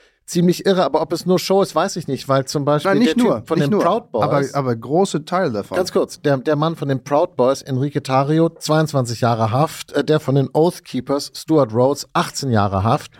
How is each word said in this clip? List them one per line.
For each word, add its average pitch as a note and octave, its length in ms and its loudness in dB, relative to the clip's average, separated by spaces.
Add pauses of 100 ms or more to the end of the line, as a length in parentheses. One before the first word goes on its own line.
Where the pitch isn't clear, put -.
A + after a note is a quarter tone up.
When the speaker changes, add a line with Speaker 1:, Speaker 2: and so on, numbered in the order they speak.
(260)
Speaker 1:
ziemlich F3 380 0
irre, F#3+ 200 2
aber C#3+ 160 0
ob D#3+ 120 -6
es E3 140 -6
nur F3+ 100 4
Show F#3+ 240 0
ist, - 140 -2
weiß F3+ 220 -2
ich E3 100 -8
nicht, C3+ 200 -6
weil C3+ 180 2
zum C#3+ 200 -4
Beispiel D3 240 0
Speaker 2:
Nein, G3 80 2
nicht D#3+ 180 2
Speaker 1:
der A#3+ 80 2
Speaker 2:
nur, F3 120 2
Speaker 1:
Typ G#2+ 120 -8
von E3 120 0
Speaker 2:
nicht - 80 2
Speaker 1:
den C#3+ 60 0
Speaker 2:
nur, F#3 100 2
Speaker 1:
Proud G#3 280 -2
Boys A#2+ 440 0
Speaker 2:
aber, C3 160 -2
aber A#2 40 -2
große D3 480 -2
Teil F3 280 -2
davon. G2+ 260 -6
Speaker 1:
Ganz F#3 140 -2
kurz, - 280 -2
der, C#3 200 0
der D3+ 160 0
Mann D#3 200 -2
von D3 120 -8
den C3+ 160 -2
Proud D#3 320 0
Boys, C3 260 2
Enrique C#3 400 -4
Tarrio, C#3+ 480 2
zweiundzwanzig D3 720 -2
Jahre A2+ 300 2
Haft, C#3 400 -2
äh, C#3+ 120 0
der D3+ 160 2
von C3+ 140 -2
den C3+ 200 2
Oath E3 300 2
Keepers, C#3 520 -6
Stuart C#3+ 400 2
Rhodes, C3 380 2
achtzehn D#3+ 360 -4
Jahre G2+ 320 2
Haft. A#2 380 0